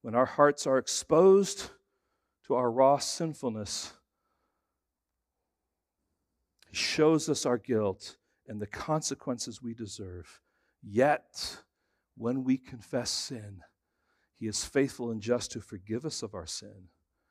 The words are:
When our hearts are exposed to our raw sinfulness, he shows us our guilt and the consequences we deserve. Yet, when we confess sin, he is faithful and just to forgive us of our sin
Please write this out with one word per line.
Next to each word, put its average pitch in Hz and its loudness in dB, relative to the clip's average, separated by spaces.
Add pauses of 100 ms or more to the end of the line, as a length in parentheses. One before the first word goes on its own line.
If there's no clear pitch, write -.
When 113 -8
our 123 6
hearts 147 4
are 131 4
exposed 190 4 (720)
to - 0
our 123 2
raw 135 6
sinfulness, 123 -6 (2750)
he - -16
shows 156 2
us 143 -2
our 123 2
guilt 107 -4 (300)
and 104 -10
the 101 -8
consequences 135 -6
we 117 -8
deserve. 98 -14 (440)
Yet, - 0 (520)
when 123 -4
we 131 0
confess 120 -6
sin, 104 -8 (760)
he 113 -8
is 107 -4
faithful 135 0
and 113 -6
just 113 -2
to 113 -8
forgive 107 -8
us 147 -8
of 107 -10
our 85 -10
sin 101 -14 (420)